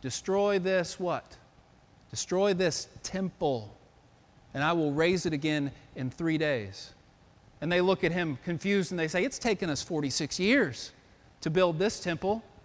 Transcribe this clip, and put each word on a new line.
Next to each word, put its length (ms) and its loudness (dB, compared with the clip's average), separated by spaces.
"Destroy 580 0
this 400 0
what? 380 -4
Destroy 420 0
this 360 0
temple, 720 -4
and 80 -4
I 120 2
will 180 2
raise 340 2
it 60 0
again 400 0
in 160 -6
three 260 0
days." 560 -4
And 100 -2
they 80 4
look 240 4
at 80 2
him 320 -2
confused 480 0
and 80 -4
they 80 0
say, 160 0
"It's 160 -2
taken 300 0
us 120 -2
forty-six 560 -2
years 540 2
to 100 -2
build 300 4
this 220 0
temple. 420 -2